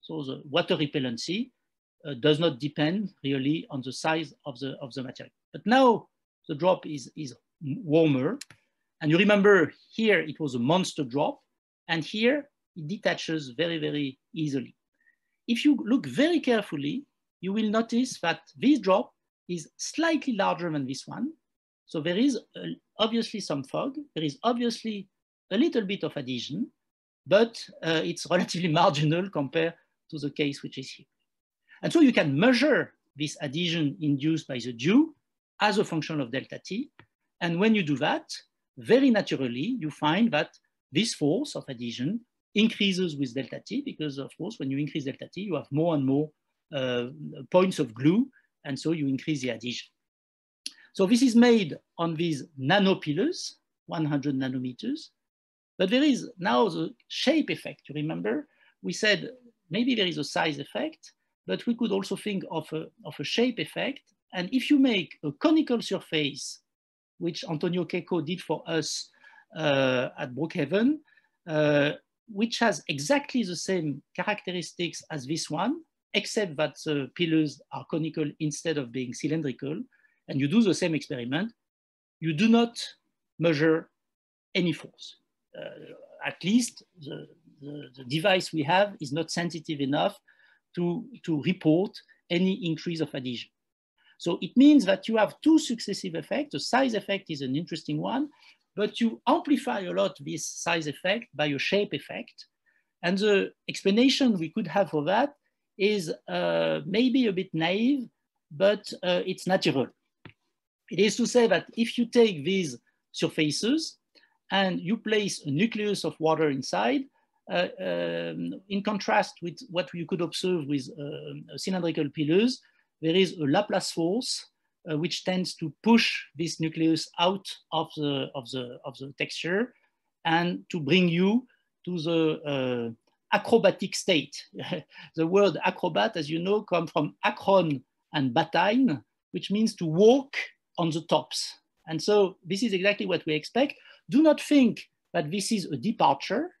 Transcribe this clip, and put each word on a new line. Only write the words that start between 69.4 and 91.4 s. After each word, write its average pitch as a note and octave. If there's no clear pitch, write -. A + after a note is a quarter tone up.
uh, C3+
at B2+
Brookhaven, F3
uh, D3+
which A3
has G3+
exactly A#3+
the F3+
same D#3+
characteristics F3+
as D3
this D3+
one, A3
except G3+
that D3+
the C#3+
pillars D#3
are C3
conical D#3
instead D3+
of B2
being B2
cylindrical, D3+
and D3+
you C#3
do G3
the F#3+
same E3+
experiment, C#3+
you D#3+
do F3+
not A#3
measure D#3+
any F3+
force. -
Uh, -
at C#3+
least A#3
the, -
the, C#3+
the C3+
device E3
we D#3
have G3
is C3
not D#3+
sensitive E3
enough D3+
to, F3
to D3+